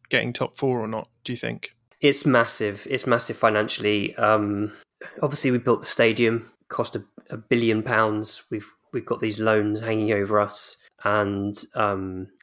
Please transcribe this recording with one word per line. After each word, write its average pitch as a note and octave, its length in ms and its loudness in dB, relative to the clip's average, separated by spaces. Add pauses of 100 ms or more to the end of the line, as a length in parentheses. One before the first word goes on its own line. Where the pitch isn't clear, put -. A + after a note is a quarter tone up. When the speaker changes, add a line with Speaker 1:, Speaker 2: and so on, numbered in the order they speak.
Speaker 1:
getting A#2 240 0
top - 220 -4
four B2+ 260 -2
or G#2+ 60 -6
not, A2 220 -8 (140)
do - 80 -8
you A#2+ 60 -8
think? A#2 360 -8 (280)
Speaker 2:
It's C#3 240 4
massive. A#2 640 2
It's C3 180 -4
massive A#2+ 300 0
financially. G#2 800 0
Um, G#2 580 0 (480)
obviously, C3+ 300 0
we B2 80 2
built A2+ 200 2
the - 60 -12
stadium, A#2 640 2 (160)
cost - 280 -6
a, G2+ 80 -8 (260)
a - 80 -10
billion A2 460 0
pounds. A2 640 0
We've, G#2+ 180 -8 (240)
we've A#2+ 140 -6
got - 160 -2
these G#2+ 180 -2
loans G#2+ 400 2
hanging A2 320 0
over G2+ 280 2
us. - 380 -4 (280)
And, G2+ 500 0 (180)
um, F#2+ 540 -4 (160)